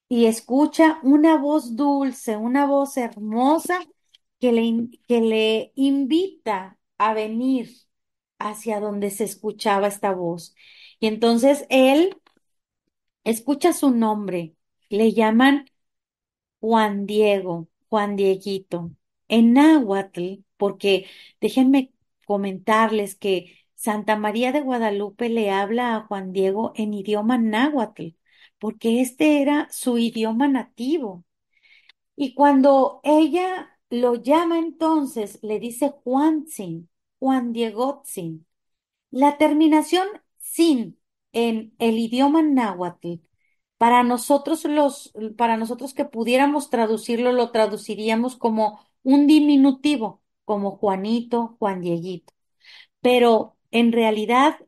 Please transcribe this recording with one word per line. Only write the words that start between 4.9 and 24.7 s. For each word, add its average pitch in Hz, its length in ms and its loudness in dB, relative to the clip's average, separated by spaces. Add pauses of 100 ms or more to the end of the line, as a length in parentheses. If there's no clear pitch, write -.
que 233 140 0
le 220 540 -2
invita 277 1000 -2 (200)
a 220 160 0
venir 226 560 -2 (720)
hacia 214 420 -6
donde 202 280 -6
se 202 140 -6
escuchaba 208 640 -2
esta 202 240 -4
voz. 175 420 -6 (460)
Y 220 80 -2
entonces 233 600 2
él 269 480 4 (1080)
escucha 277 480 0
su 285 200 2
nombre, 208 640 -2 (360)
le 214 240 2
llaman 233 560 2 (920)
Juan 214 460 0
Diego, 190 640 -2 (180)
Juan 208 300 -4
Dieguito. 190 720 -4 (380)
En 233 240 4
náhuatl, 196 920 2 (140)
porque 196 500 -2 (320)
déjenme 262 540 2 (320)
comentarles 202 920 -2
que 185 400 -4 (180)
Santa 214 440 -4
María 214 340 -2
de 285 80 -2
Guadalupe 226 720 -4